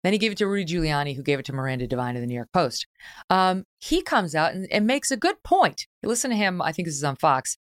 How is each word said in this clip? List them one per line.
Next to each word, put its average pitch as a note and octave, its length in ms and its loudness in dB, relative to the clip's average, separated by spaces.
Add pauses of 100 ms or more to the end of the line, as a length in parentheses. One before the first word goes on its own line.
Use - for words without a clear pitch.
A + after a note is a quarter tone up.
Then F#3 100 4
he G#3+ 60 2
gave A3 120 2
it - 80 -8
to G#3 80 2
Rudy G3 260 -2
Giuliani, D3 420 0
who C3+ 60 -10
gave C#3+ 160 2
it C3+ 80 -8
to C3+ 80 -8
Miranda C3 320 -2
Devine B2 300 -2
of B2 60 -4
the A#2+ 60 -4
New A#2+ 60 -4
York A#2+ 180 -6
Post. D3+ 360 0 (420)
Um, F#3 340 2 (160)
he E4+ 220 0
comes G3 320 0
out D#3 200 2
and, F#3+ 180 -8
and G#3 160 2
makes C4+ 240 0
a C4 60 -2
good E4+ 260 2
point. E4+ 420 2 (160)
Listen A#3+ 300 -2
to A3 60 0
him. F#3+ 260 0
I - 80 0
think E3+ 160 -4
this D#3 80 -6
is C#3 80 -4
on C#3 140 -2
Fox C3+ 480 2